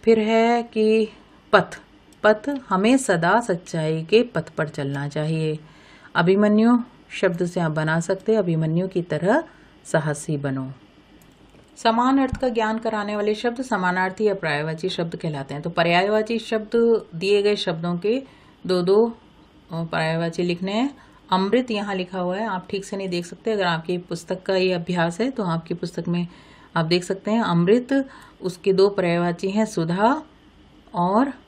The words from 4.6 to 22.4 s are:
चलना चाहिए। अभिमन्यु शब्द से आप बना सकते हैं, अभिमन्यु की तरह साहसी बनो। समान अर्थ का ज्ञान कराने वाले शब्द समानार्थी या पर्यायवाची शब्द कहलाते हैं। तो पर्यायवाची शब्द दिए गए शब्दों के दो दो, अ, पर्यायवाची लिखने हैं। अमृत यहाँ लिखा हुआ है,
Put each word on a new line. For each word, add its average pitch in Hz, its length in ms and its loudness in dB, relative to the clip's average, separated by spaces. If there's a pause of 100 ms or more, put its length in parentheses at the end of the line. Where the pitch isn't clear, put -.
चलना 139 400 -6
चाहिए। 156 500 -2 (560)
अभिमन्यु 208 640 4 (320)
शब्द 180 360 -2
से 175 140 -4
आप 160 120 0
बना 156 280 0
सकते 190 320 -2
हैं, 220 60 4
अभिमन्यु 165 500 0
की 180 140 -2
तरह 185 420 0 (400)
साहसी 151 520 -2
बनो। 135 360 -6 (1040)
समान 247 420 2
अर्थ 262 180 0
का 262 120 0
ज्ञान 226 300 0
कराने 214 380 -4
वाले 208 180 0
शब्द 240 280 -4
समानार्थी 185 600 -2
या 202 100 2
पर्यायवाची 160 540 -4
शब्द 170 280 -4
कहलाते 143 380 -6
हैं। 147 80 -8
तो 170 80 -6
पर्यायवाची 202 680 0
शब्द 226 640 0 (120)
दिए 196 280 2
गए 208 140 2
शब्दों 175 420 -4
के 226 240 -2 (440)
दो 180 160 0
दो, 214 360 2 (540)
अ, 165 120 -6
पर्यायवाची 165 580 -2
लिखने 180 300 -2
हैं। 254 240 -2 (340)
अमृत 208 400 0
यहाँ 202 240 -4
लिखा 185 260 -6
हुआ 180 160 -2
है, 220 100 -4